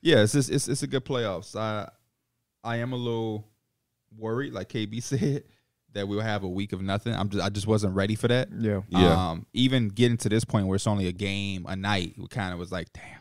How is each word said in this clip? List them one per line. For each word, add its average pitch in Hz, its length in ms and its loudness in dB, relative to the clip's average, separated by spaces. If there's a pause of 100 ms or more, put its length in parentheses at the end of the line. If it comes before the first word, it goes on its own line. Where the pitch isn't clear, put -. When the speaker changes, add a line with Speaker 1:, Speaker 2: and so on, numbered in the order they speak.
Speaker 1:
yeah, 147 220 6
it's, 107 120 4
just, 139 160 2
it's, - 180 0
it's 139 160 -2
a - 20 -6
good 131 180 -4
playoffs. 110 540 -4
I, 107 300 -4 (720)
I 117 140 -4
am 120 160 -4
a 127 40 -4
little 113 520 -4 (680)
worried, 117 360 -4
like 95 160 -8
K 110 180 -2
B 110 140 -8
<laughs> - 0 -
said, 139 440 -2 (480)
that 101 140 -4
we'll 101 140 -2
have 107 220 -2
a 95 60 -4
week 98 240 -4
of 92 80 -6
nothing. 98 340 -2
I'm 98 140 -2
just, 98 160 -2
I 98 40 0
just 101 180 -4
wasn't 104 300 2
ready 101 180 2
for 117 140 0
that. 127 280 4
Speaker 2:
Yeah. 104 320 0
Speaker 3:
Yeah. 90 420 6
Speaker 1:
Um, 85 220 -8
even 127 360 2
getting 117 300 4
to - 100 0
this 110 160 2
point 98 240 2
where 95 80 2
it's - 100 0
only 101 220 2
a 90 40 -4
game 98 560 -4
a 95 80 -6
night, 98 400 -2
we 90 120 -12
kinda 92 280 -6
was 87 160 -8
like, 87 200 -6
"Damn." - 100 -18 (180)